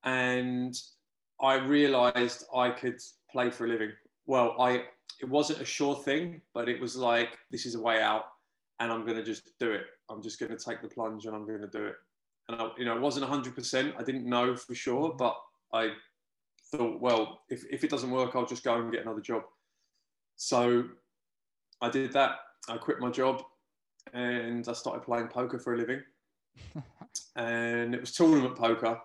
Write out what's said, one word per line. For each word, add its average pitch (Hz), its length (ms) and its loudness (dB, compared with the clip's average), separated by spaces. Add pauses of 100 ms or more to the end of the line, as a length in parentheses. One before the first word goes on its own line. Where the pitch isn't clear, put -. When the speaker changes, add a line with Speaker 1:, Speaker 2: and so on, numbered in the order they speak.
Speaker 1:
And 127 720 0 (640)
I 135 140 6
realised 131 880 4 (100)
I 123 160 4
could 123 300 -4 (320)
play 123 180 2
for 120 160 -4
a 117 40 0
living. 110 220 0 (340)
Well, 123 340 4
I, 123 240 4 (380)
it 127 80 -6
wasn't 147 320 2
a - 40 -8
sure 143 300 0
thing, 160 460 -2 (120)
but 117 140 -2
it 123 140 -2
was 123 160 -6
like, 117 400 2 (120)
"This 120 160 -8
is 117 100 -6
a 113 60 -4
way 113 200 4
out 107 240 2 (560)
and 117 100 -2
I'm 113 160 -4
gonna 113 160 -2
just - 340 -10
do 117 140 0
it. 98 140 -2 (240)
I'm 107 120 -12
just 107 160 -10
gonna 113 200 -6
take 117 240 -8
the 113 80 -12
plunge 110 380 -6
and 107 80 -8
I'm 107 120 -8
gonna 104 240 -8
do 104 140 -6
it." 107 100 -8 (540)
And 117 120 -6
I, 113 160 -6
you 123 60 -4
know, 117 140 0
it 120 40 -2
wasn't 139 220 0
a 131 60 -4
hundred 131 260 -4
percent. 135 420 -2
I - 60 -6
didn't 131 220 -4
know 123 320 2
for - 180 -12
sure, 135 340 0
Speaker 2:
Mm-hmm. 151 80 -8
Speaker 1:
but 123 200 0 (360)
I 113 180 0 (800)
thought, 120 280 -2
"Well, 120 500 2
if, - 220 -8
if 139 120 -4
it 156 60 2
doesn't 127 220 -2
work, 127 240 0
I'll 123 100 2
just 120 180 -8
go 120 160 2
and 113 120 -4
get 117 100 -2
another 110 200 -6
job." 113 220 -4 (920)
So 120 500 4 (960)
I 120 80 0
did 131 240 0
that. 135 240 4 (320)
I 117 80 -4
quit - 220 -2
my 123 100 0
job 131 340 2 (680)
and 120 540 -4
I 120 60 -4
started - 300 -6
playing 117 240 -2
poker 123 320 -4
for 120 140 -2
a 120 40 0
living. 123 240 -2 (760)
Speaker 2:
<laughs> 143 80 -10 (520)
Speaker 1:
And 117 580 -2
it 127 60 -2
was - 140 -10
tournament 151 420 6
poker. 117 480 2